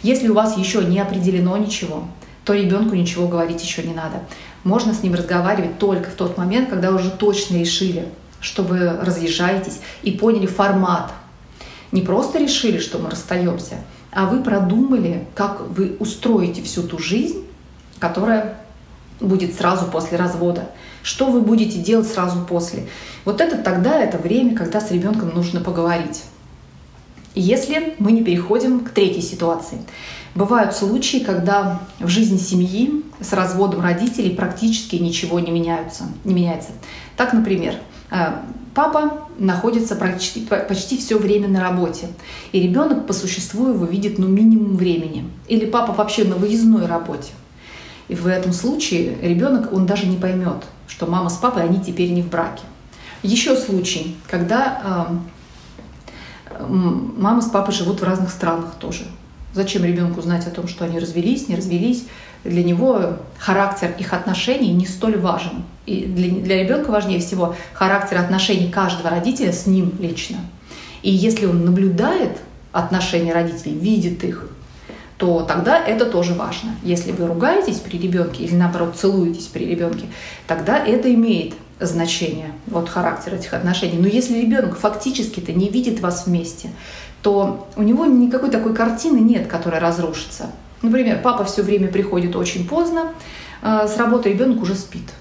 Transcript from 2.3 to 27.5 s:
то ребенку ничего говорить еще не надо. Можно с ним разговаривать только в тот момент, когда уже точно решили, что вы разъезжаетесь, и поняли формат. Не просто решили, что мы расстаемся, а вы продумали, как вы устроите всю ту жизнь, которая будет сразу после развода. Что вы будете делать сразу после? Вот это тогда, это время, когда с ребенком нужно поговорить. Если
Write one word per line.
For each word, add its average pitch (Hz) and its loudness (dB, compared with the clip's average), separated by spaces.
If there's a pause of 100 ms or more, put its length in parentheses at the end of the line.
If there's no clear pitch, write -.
то 202 2
ребенку 202 2
ничего 175 0
говорить 170 -2
еще - -6
не 170 -6
надо. 160 -8 (480)
Можно 220 2
с - -4
ним 180 2
разговаривать 175 0
только 190 0
в - -14
тот 180 -4
момент, 214 0
когда 190 0
уже 185 2
точно 196 0
решили, 170 0 (340)
что - -4
вы 180 0 (220)
разъезжаетесь, 175 -2 (240)
и 202 0
поняли 208 2
формат. 190 2 (800)
Не 185 2
просто 196 0
решили, 233 2
что - -6
мы 160 -4
расстаемся, 180 -2 (360)
а 190 2
вы 240 2
продумали, 202 2 (100)
как 202 -2 (160)
вы 190 0
устроите 196 0
всю - -6
ту 160 -6
жизнь, 294 -2 (560)
которая 202 0 (680)
будет 185 0
сразу 180 0
после 170 -4
развода. 175 0 (320)
Что - -2
вы 247 4
будете 214 4
делать 214 2
сразу 175 0
после? - -4 (380)
Вот 202 0
это 330 2
тогда, 196 2
это 202 2
время, 226 2
когда 175 -2
с - -4
ребенком 180 0
нужно 175 0
поговорить. 170 -2 (1120)
Если 294 0